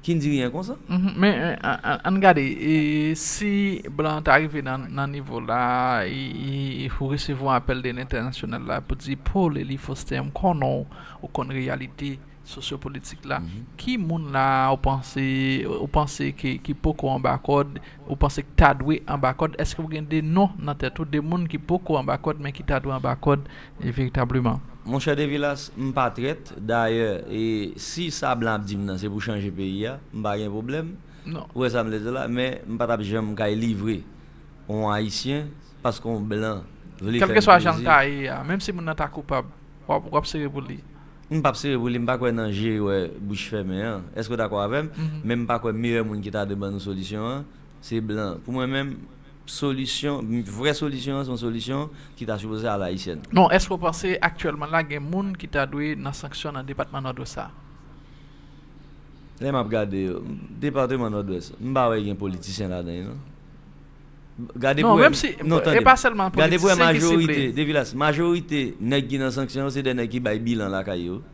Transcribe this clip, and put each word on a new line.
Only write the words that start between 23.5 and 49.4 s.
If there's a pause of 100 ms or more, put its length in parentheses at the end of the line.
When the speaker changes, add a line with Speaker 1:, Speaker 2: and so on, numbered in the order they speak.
Speaker 2:
et
véritablement? (260)
Speaker 1:
Mon
cher
De
Villas,
m
pa (100)
trèt. (100)
Dayè, (200)
e (340)
si (100)
sa
blan
ap
di
m
nan,
se
pou
chanje
peyi
a, (180)
m
pa
gen
pwoblèm. (340)
Speaker 2:
Non.
Speaker 1:
Ou
sa
m
le
di
la,
men
m
pa
t
ap
janm
kay
livre (720)
yon
Ayisyen, (340)
paske
yon
blan (380)
vle
Speaker 2:
Kèl
Speaker 1:
fè
Speaker 2:
ke
Speaker 1:
m
Speaker 2:
swa
jan
Speaker 1:
plezi.
Speaker 2:
ta (100)
ye
a,
menm
si
moun
nan
ta
koupab, (360)
w
ap,
w
ap
sere
pou
li. (480)
Speaker 1:
M
pa
sere
pou
li,
m
pa
kwè
nan
jere,
wè, (220)
bouch
fèmen,
en.
Èske
ou
dakò
avè
m?
Speaker 2:
Mhm.
Speaker 1:
Men
m
pa
kwè
meyè
moun
ki
ta
de
ban
nou
solisyon, (140)
en. (380)
Se
blan.
Pou
mwen
menm, (520)